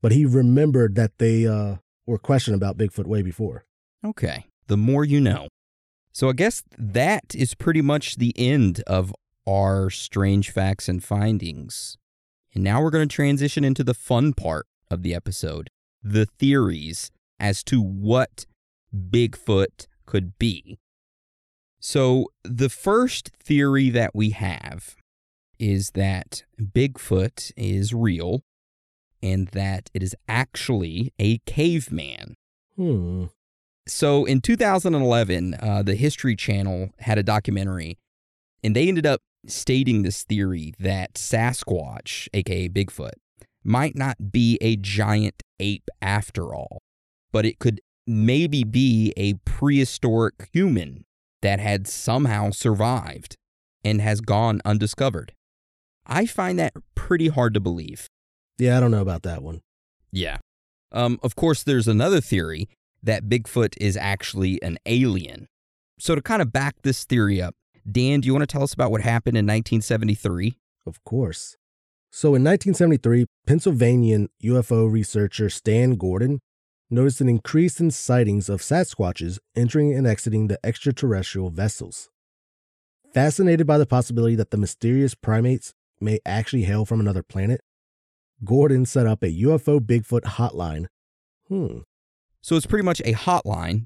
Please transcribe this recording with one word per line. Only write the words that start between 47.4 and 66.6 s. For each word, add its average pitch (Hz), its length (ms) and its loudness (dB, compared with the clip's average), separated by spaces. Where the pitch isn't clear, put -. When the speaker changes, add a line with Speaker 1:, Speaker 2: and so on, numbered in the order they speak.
Speaker 2:
it 113 140 -2
could 110 220 0
maybe 127 580 2
be 113 540 2
a 101 160 0
prehistoric 131 1080 0
human 104 500 0
that 98 180 0
had 101 280 -2
somehow 117 640 -2
survived 107 840 -2
and 107 180 0
has 107 200 0
gone 110 440 0
undiscovered. 104 680 -2
I 170 200 0
find 185 340 -4
that 160 140 -2
pretty 165 320 0
hard 127 260 2
to 104 60 0
believe. 87 480 -6
Speaker 1:
Yeah, 123 200 4
I - 20 4
don't 123 120 4
know 107 100 2
about 92 220 -4
that 82 180 -8
one. 82 200 -12
Speaker 2:
Yeah. 82 260 -6
Um, 120 320 0
of 120 120 -4
course, 165 280 2
there's 123 240 2
another 143 320 4
theory 82 480 -2
that 107 280 -2
Bigfoot 117 500 0
is 101 160 0
actually 95 640 -4
an 82 240 -6
alien. 107 640 -2
So 165 160 -2
to 147 60 -2
kind 220 200 0
of 123 100 0
back 139 300 -4